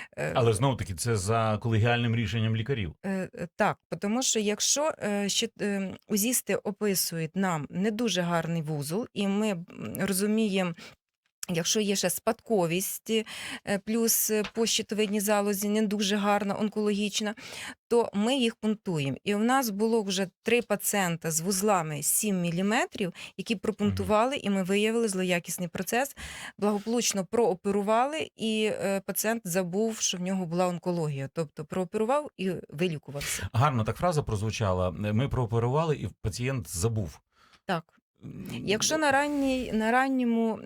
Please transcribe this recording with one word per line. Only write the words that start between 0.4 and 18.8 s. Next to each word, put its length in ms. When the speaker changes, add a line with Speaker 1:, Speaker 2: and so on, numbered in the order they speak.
Speaker 2:
знову-таки 420
це 220
за 460
колегіальним 540
рішенням 400
лікарів. 380
Speaker 1:
Е, 280
е, 220
так, 220
тому 220
що 180
якщо, 520
е, 260
щит-, 340
е, 340
узісти 480
описують 800
нам 340
не 200
дуже 320
гарний 400
вузол, 520
і 120
ми, 240
м, 160
розуміємо, 760
якщо 320
є 160
ще 140
спадковість, 1000
е, 140
плюс, 460
е, 120
по 140
щитовидній 540
залозі 480
не 140
дуже 340
гарна, 440
онкологічна, 720
то 260
ми 220
їх 180
пунктуємо. 680